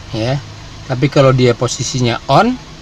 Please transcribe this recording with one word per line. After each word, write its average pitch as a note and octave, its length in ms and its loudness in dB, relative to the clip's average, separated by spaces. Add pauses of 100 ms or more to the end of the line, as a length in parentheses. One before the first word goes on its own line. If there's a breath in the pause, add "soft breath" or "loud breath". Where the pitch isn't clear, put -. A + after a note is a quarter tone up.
(160)
Ya. B2 240 -2 (480)
Tapi C3 240 0
kalau C3+ 240 4
dia B2+ 160 4
posisinya A#2+ 800 -2
on, A3 240 2 (260)